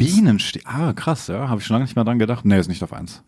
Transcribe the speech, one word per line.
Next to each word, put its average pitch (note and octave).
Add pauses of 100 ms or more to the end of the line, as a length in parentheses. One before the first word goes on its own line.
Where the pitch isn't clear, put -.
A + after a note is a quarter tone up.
Bienenstich. E3
Ah, C3+
krass, -
ja. A#2+
Hab A#2
ich G#2
schon A2
lange B2+
nicht B2
mehr A#2+
dran A#2+
gedacht. A#2
Nee, G2+
ist E2+
nicht F2+
auf E2
eins. -